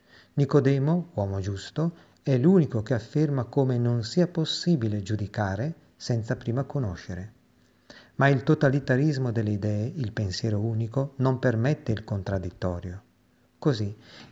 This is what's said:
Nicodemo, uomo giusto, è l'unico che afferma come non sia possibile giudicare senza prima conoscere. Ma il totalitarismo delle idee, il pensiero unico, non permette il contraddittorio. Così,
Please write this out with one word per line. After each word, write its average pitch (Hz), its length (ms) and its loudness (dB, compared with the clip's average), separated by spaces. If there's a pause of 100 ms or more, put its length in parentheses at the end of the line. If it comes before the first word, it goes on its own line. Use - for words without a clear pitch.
(340)
Nicodemo, 143 800 2
uomo 98 260 -2
giusto, 101 540 -4 (280)
è 135 140 2
l'unico 135 460 4
che 131 100 -4
afferma 139 520 0
come 127 340 2
non 120 260 2
sia 175 220 2
possibile 147 720 0
giudicare 104 760 -4 (220)
senza 117 400 -2
prima 127 280 -4
conoscere. 101 680 -6 (840)
Ma 135 120 4
il 139 160 4
totalitarismo 139 840 2
delle 107 200 0
idee, 104 440 -2
il 123 180 -4
pensiero 104 480 -2
unico, 113 560 -2
non 127 220 0
permette 123 540 0
il 104 100 -4
contraddittorio. 92 1000 -6 (560)
Così, 107 360 -2 (380)